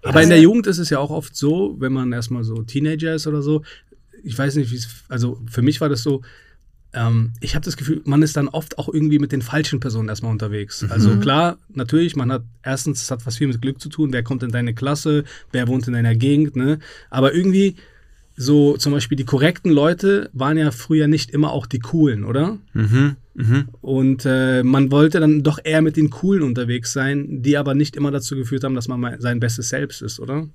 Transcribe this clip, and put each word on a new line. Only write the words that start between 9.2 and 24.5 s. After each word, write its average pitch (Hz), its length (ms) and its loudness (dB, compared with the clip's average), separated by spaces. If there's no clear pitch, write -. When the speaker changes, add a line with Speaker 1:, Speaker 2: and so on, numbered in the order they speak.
Speaker 1:
den 139 100 -2
falschen 147 380 -4
Personen 113 300 -4
erstmal 110 220 -6
unterwegs. 104 500 -6
Speaker 3:
Mhm. 98 100 -4
Speaker 1:
Also 104 220 4
Speaker 2:
Mhm. 101 60 2
Speaker 1:
klar, 147 360 0
natürlich, 156 440 0
man 123 160 -2
hat, 123 100 -4
erstens, 135 400 -4
es - 80 -8
hat 123 140 -8
was 117 140 -6
viel 151 80 2
mit 117 160 -2
Glück 135 180 -6
zu - 80 -12
tun, 147 240 -2
wer 123 100 -2
kommt 127 200 -4
in 120 80 -4
deine 120 240 -2
Klasse, 147 500 0
wer 123 160 0
wohnt 123 180 0
in 120 80 -2
deiner 117 200 2
Gegend, 143 420 2
ne? 143 240 0
Aber 131 220 2
irgendwie 185 440 2
so 143 400 4
zum 147 160 -2
Beispiel 147 240 -2
die 131 80 -4
korrekten 147 460 0
Leute 175 640 2
waren 139 240 0
ja 151 120 2
früher 156 360 0
nicht 151 240 0
immer 147 220 0
auch 143 140 -4
die 123 140 -6
coolen, 127 440 0
oder? 143 340 -2
Speaker 3:
Mhm, 123 420 2
mhm. 120 340 0
Speaker 1:
Und, 131 460 0
äh, 131 360 2